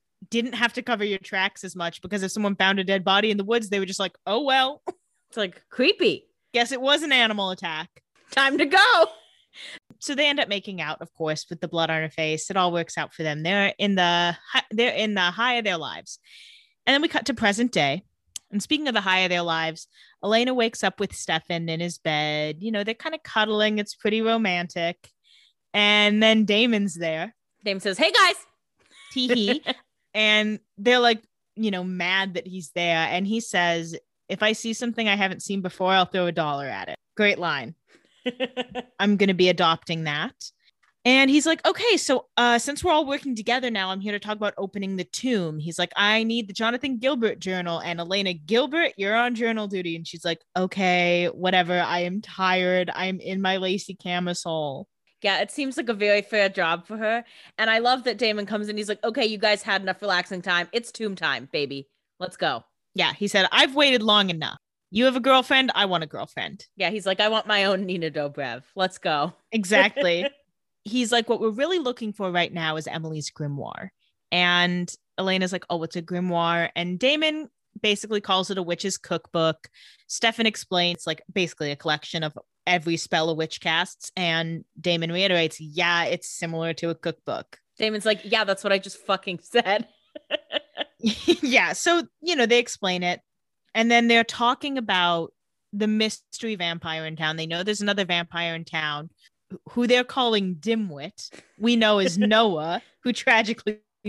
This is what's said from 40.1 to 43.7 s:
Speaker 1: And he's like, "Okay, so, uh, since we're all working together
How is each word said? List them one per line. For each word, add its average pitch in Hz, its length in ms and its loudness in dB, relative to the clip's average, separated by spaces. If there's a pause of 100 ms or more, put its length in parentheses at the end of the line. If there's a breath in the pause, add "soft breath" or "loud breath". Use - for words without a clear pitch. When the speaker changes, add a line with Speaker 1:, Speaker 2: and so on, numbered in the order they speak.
Speaker 1:
And 269 240 6
he's 277 160 6
like, 320 200 0
"Okay, 392 300 4
so, 269 300 0 (100)
uh, 240 240 4
since 277 240 -6
we're 359 80 2
all 311 140 4
working 277 280 -4
together 233 380 -2